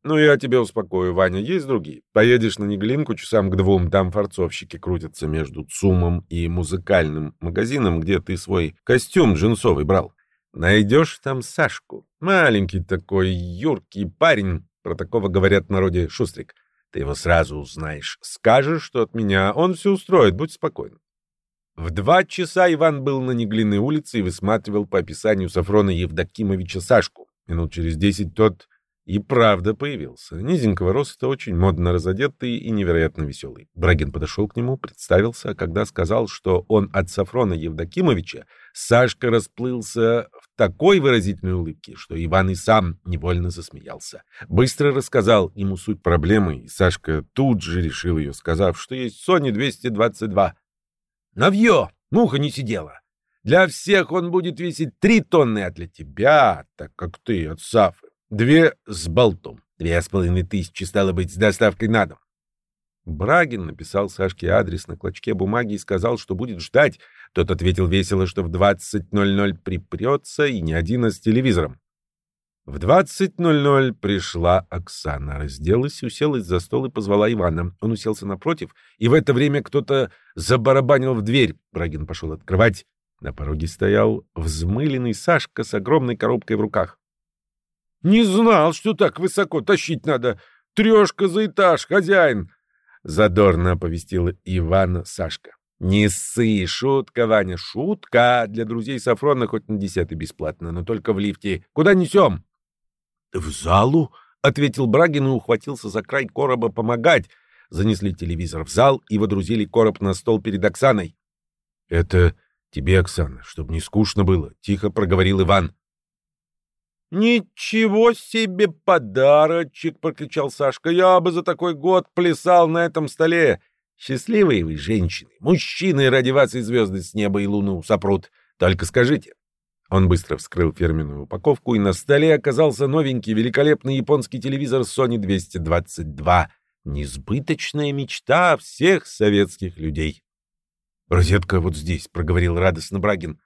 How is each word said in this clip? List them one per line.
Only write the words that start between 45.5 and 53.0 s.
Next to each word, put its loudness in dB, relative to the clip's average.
ему -4
суть -8
проблемы, 2
и -20
Сашка -2
тут 0
же -4
решил -4
её, -4
сказав, -2
что -12
есть -10
Sony 2
двести -4
двадцать -2
два. 0
"Навьё! 2
Муха 2
не -2
сидела! -8